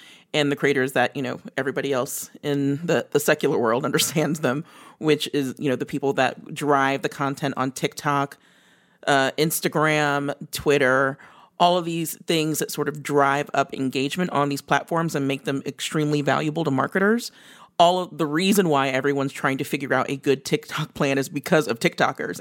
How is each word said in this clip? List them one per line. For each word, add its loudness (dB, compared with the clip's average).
and 2
the -2
creators 2
that, 2
you -4
know, -6
everybody -2
else -4
in -2
the, 0
the 4
secular 2
world 2
<laughs> -
understands 0
them, -2
which 2
is, -2
you -4
know, 0
the -4
people -2
that -2
drive 2
the -2
content -4
on -2
TikTok, -2
uh, 4
Instagram, 0
Twitter, 2
all 4
of -4
these -4
things 0
that -4
sort -4
of -6
drive 2
up 0
engagement -2
on 0
these -4
platforms 0
and -2
make -4
them -2
extremely -2
valuable 0
to -2
marketers. 0
All 6
of -6
the 0
reason 4
why 4
everyone's 0
trying -2
to -4
figure -2
out 0
a -4
good 0
TikTok -4
plan 0
is -2
because 0
of -4
TikTokers -2